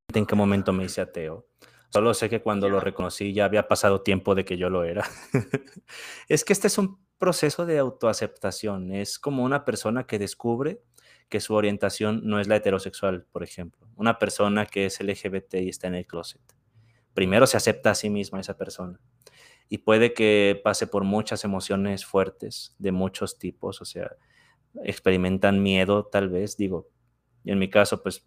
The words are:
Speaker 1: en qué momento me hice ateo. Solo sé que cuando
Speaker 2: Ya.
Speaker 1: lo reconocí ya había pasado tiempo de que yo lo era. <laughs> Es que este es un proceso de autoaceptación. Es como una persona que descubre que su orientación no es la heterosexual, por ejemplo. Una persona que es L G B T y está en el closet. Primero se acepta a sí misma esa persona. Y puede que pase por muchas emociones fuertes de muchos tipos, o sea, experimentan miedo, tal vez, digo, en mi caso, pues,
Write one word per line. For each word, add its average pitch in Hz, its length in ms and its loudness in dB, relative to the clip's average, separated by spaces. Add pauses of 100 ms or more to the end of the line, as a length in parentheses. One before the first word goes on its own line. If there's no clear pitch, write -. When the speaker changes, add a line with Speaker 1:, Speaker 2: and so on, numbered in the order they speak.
(140)
Speaker 1:
en 107 120 2
qué - 80 -2
momento 101 380 2
me 95 120 -2
hice 92 160 -6
ateo. 85 460 -8 (460)
Solo 107 220 4
sé 107 140 0
que 113 140 -2
cuando 101 260 0
Speaker 2:
Ya. 98 60 2
Speaker 1:
lo 95 60 2
reconocí 98 520 -4
ya 104 120 2
había 104 240 2
pasado 101 340 4
tiempo 95 320 2
de 95 100 2
que 92 120 -6
yo 90 140 -2
lo 90 140 0
era. 92 200 -4 (280)
<laughs> - 500 -4 (460)
Es 151 160 2
que - 80 0
este 196 160 2
es 196 100 0
un 190 200 -4 (200)
proceso 170 480 0
de 156 120 0
autoaceptación. 104 1120 -2
Es 101 260 -6
como 131 260 -2
una 139 200 0
persona 117 420 -2
que 110 120 -4
descubre 117 600 -4 (480)
que 104 120 -4
su - 140 -2
orientación 107 680 0
no 104 160 0
es 101 80 -2
la 107 80 6
heterosexual, 95 760 -2
por 87 100 -8
ejemplo. - 440 -14 (100)
Una 113 220 0
persona 104 480 0
que 98 200 -2
es - 140 -8
L 98 140 -2
G 95 160 -8
B 95 100 -4
T 92 220 -6
y 92 60 -4
está - 200 -8
en 90 80 -4
el 90 100 -8
closet. - 340 -12 (720)
Primero 98 320 6
se 120 100 2
acepta 107 340 2
a 104 40 2
sí 104 160 -2
misma 98 300 -4
esa 95 160 -10
persona. 90 420 -12 (680)
Y 107 100 -6
puede 113 360 6
que 104 500 6
pase 107 220 2
por 98 180 0
muchas 104 400 0
emociones 98 600 -2
fuertes - 720 -2
de 95 140 -2
muchos 92 460 -4
tipos, 95 420 -10
o - 40 -18
sea, - 280 -10 (720)
experimentan 95 800 2
miedo, 98 440 2
tal 98 220 0
vez, 92 280 -4
digo, 92 320 -4 (560)
en 98 140 -2
mi 95 120 0
caso, 104 320 4
pues, - 240 -8